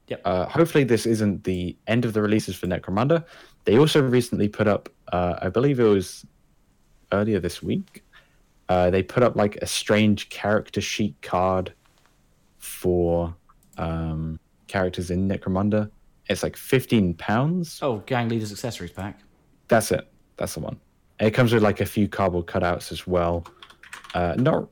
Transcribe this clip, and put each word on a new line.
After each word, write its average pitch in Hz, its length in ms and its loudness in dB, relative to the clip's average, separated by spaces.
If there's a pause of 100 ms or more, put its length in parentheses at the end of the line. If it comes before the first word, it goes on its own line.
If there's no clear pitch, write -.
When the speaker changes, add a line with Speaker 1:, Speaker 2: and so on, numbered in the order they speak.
Speaker 1:
Yep. - 160 -8
Speaker 2:
Uh, 92 220 0
hopefully 160 380 2
this 117 220 2
isn't 107 380 0
the 90 320 -4 (100)
end 117 180 0
of 117 80 -2
the 107 100 0
releases 104 340 0
for - 100 -8
Necromunda. 117 580 0 (420)
They 110 120 6
also 156 240 6
recently 120 460 2
put 104 180 0
up, 101 220 0 (240)
uh, 90 280 0
I 95 80 -4
believe 127 300 2
it 120 60 4
was 101 420 2 (840)
earlier 104 260 2
this 87 240 -6
week, - 400 -6 (640)
uh, 90 220 4
they 92 120 2
put - 200 0
up, - 140 2
like, 104 200 0
a - 100 -6
strange 107 640 2
character - 500 -2
sheet - 420 -4
card 92 500 0 (840)
for, 85 760 0 (440)
um, 80 600 -6 (280)
characters 92 440 -4
in 95 180 0
Necromunda. 104 600 0 (380)
It's, 95 140 -2
like, - 140 -4
fifteen 110 580 2
pounds. 156 680 -2
Speaker 1:
Oh, 123 240 -2
Gang 120 220 -2
Leaders 110 240 -2
Accessories 98 400 -8
Pack. 95 280 -10 (480)
Speaker 2:
That's 113 240 4
it. - 140 -2 (300)
That's - 180 -6
the 80 60 -8
one. - 180 -10 (400)
And 107 100 2
it 107 40 2
comes 117 200 4
with, 113 100 6
like, 104 180 2
a 98 60 2
few 104 220 0
cardboard 90 380 -2
cutouts 90 460 -2
as 80 140 -10
well. 85 380 0 (720)
Uh, 90 240 0
not 139 340 0